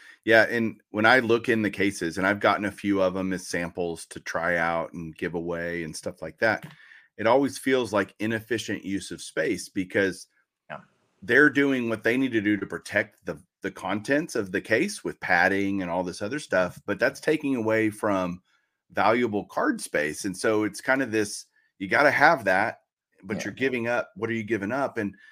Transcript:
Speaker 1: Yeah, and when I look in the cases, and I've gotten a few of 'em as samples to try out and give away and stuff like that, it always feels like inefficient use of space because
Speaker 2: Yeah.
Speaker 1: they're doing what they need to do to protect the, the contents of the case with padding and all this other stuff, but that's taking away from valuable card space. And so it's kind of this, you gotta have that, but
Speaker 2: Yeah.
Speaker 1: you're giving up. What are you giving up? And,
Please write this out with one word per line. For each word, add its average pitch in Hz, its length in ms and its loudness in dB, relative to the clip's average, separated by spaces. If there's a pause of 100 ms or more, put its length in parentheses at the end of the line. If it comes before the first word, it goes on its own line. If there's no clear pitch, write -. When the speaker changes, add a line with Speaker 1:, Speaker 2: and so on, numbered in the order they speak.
(260)
Speaker 1:
Yeah, 110 240 8
and 113 320 -2 (100)
when 107 140 0
I 123 140 8
look 117 300 2
in 113 140 2
the 104 80 0
cases, 95 460 -2
and 95 100 0
I've 104 140 0
gotten 101 240 2
a 104 60 -4
few 101 300 0
of 92 160 2
'em 95 160 -2
as 90 140 -6
samples 85 600 -6
to - 140 -16
try 87 360 -2
out 85 360 -2
and 82 240 -12
give 85 180 -6
away 85 480 -6
and 80 120 -10
stuff - 260 -12
like 80 180 -14
that, 110 260 0 (520)
it 107 100 0
always 131 320 4
feels 127 340 0
like 101 260 0
inefficient 107 680 -4
use 92 260 -6
of 82 100 -10
space 87 480 -4
because 95 580 -2 (420)
Speaker 2:
Yeah. 76 100 -12 (440)
Speaker 1:
they're 131 260 6
doing 131 400 0
what 110 140 -4
they 117 140 2
need 131 160 0
to 110 80 2
do 104 160 2
to 98 100 -6
protect - 580 -6
the, 80 160 -8 (200)
the 95 100 -6
contents 107 640 -2
of 101 180 -4
the 95 80 -2
case 117 420 -2
with - 180 -8
padding 98 600 2
and 87 100 -4
all 90 120 0
this 87 180 -8
other 117 180 -6
stuff, 92 460 0
but 101 140 -4
that's 131 220 0
taking 143 340 0
away 110 360 2
from 95 500 -2 (500)
valuable 107 540 2
card 240 360 -2
space. 76 440 -4
And 92 120 -4
so 107 260 2
it's 101 180 -4
kind 135 220 2
of 113 80 -4
this, 107 340 -2 (340)
you 98 100 -6
gotta 127 220 6
have 135 340 4
that, 98 360 2 (420)
but 98 200 -6
Speaker 2:
Yeah. - 20 -8
Speaker 1:
you're 101 80 -6
giving 123 340 -2
up. 120 300 -2
What 113 120 -4
are 117 60 -2
you 113 80 -4
giving 104 300 -2
up? 135 240 -2
And, 101 180 -4 (160)